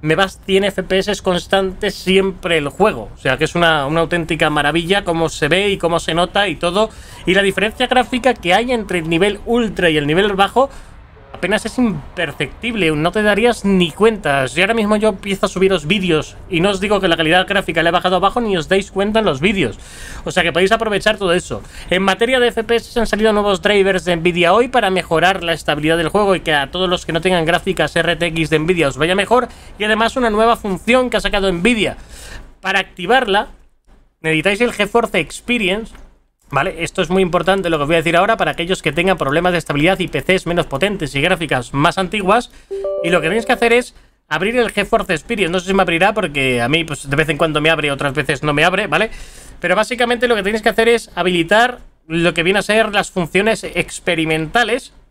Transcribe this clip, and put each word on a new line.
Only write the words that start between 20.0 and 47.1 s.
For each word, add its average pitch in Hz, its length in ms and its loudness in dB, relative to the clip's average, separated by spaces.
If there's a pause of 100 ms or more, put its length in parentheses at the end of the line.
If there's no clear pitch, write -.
O 175 60 -6
sea 170 140 0
que 165 100 0
podéis 185 180 2
aprovechar 214 460 0
todo 185 160 0
eso. 135 300 -4 (260)
En 185 140 2
materia 226 360 2
de 240 100 4
F 226 140 -4
P 233 120 0
S 233 240 -4
han 214 80 0
salido 214 260 2
nuevos 202 300 0
drivers 196 420 2
de 175 120 0
Nvidia 170 360 2
hoy 240 140 4
para 220 240 0
mejorar 175 520 0
la 170 100 -2
estabilidad 151 440 0
del 160 120 0
juego 202 260 2
y 151 60 -4
que 160 120 -2
a 143 160 0
todos 180 180 -4
los 175 200 -2
que 165 60 -6
no 165 80 0
tengan 180 240 2
gráficas 165 500 0
R 170 220 0
T 170 100 -2
X 160 240 -2
de 156 80 2
Nvidia 160 300 0
os 127 80 -8
vaya 165 180 0
mejor. 233 320 2 (320)
Y 196 40 -4
además 220 340 0
una 240 120 0
nueva 220 280 2
función 233 520 0
que 220 80 -2
ha 190 40 0
sacado 196 300 0
Nvidia. 175 460 0 (600)
Para 190 180 -2
activarla 202 720 0 (720)
necesitáis 160 420 0
el 240 120 2
GeForce 208 460 0
Experience. 208 720 -4 (600)
¿Vale? 160 300 -2
Esto 175 180 -4
es 165 80 -2
muy 190 140 2
importante 180 460 0
lo 160 80 0
que 143 60 0
os 139 40 -2
voy 165 80 2
a 170 40 4
decir 165 180 2
ahora 208 180 4
para 175 160 -2
aquellos 170 300 -4
que 156 100 -2
tengan 170 260 2
problemas 165 360 0
de 175 40 0
estabilidad 156 420 0
y 180 100 -2
P 147 120 -4
Cs 180 260 0
menos 165 180 0
potentes 160 500 -4
y 139 60 0
gráficas 151 520 -2
más 151 240 2
antiguas. 196 540 0 (540)
Y 170 40 -2
lo 175 120 2
que 160 80 -2
tenéis 220 160 -2
que 254 80 2
hacer 233 180 2
es 240 240 0 (320)
abrir 190 300 -2
el 226 120 2
GeForce 202 440 0
Experience. 185 360 -2
No 180 120 0
sé 175 60 -12
si 196 60 0
me 190 100 6
abrirá 175 300 2
porque 143 480 0
a 120 60 0
mí, 160 160 2
pues, 143 260 -8
de 139 60 0